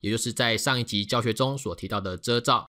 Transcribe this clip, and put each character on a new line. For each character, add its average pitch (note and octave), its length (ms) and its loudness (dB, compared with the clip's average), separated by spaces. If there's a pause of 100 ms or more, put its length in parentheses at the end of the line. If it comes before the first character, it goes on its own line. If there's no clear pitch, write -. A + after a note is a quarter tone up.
也 G2+ 100 -2
就 A2+ 60 2
是 A2+ 160 -2
在 A#2 240 2
上 B2+ 240 0
一 - 20 0
集 G#2 220 -2
教 A#2+ 160 2
学 A2+ 140 0
中 C3+ 240 0
所 F#2 160 -6
提 F#2+ 120 -10
到 G#2 140 -2
的 F#2+ 160 -4
遮 A#2 240 0
罩。 A#2+ 340 2